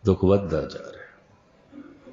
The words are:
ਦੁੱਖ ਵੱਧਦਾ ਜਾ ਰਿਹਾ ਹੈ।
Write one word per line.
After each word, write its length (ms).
ਦੁੱਖ 200
ਵੱਧਦਾ 360
ਜਾ 180
ਰਿਹਾ 240
ਹੈ। 0